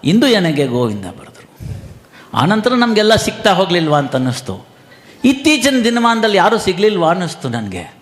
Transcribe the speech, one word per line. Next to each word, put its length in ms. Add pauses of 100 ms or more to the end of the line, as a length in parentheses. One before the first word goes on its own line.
"ಇಂದು 240
ಎನಗೆ 400
ಗೋವಿಂದ" 380
ಬರೆದ್ರು. 680 (640)
ಆನಂತರ 360
ನಮಗೆಲ್ಲ 420
ಸಿಗ್ತಾ 380
ಹೋಗ್ಲಿಲ್ವಾ 440
ಅಂತ 180
ಅನ್ನಿಸ್ತು. 500 (600)
ಇತ್ತೀಚಿನ 580
ದಿನಮಾನದಲ್ಲಿ 540
ಯಾರೂ 200
ಸಿಗ್ಲಿಲ್ವಾ 520
ಅನ್ನಿಸ್ತು 400
ನನಗೆ. 520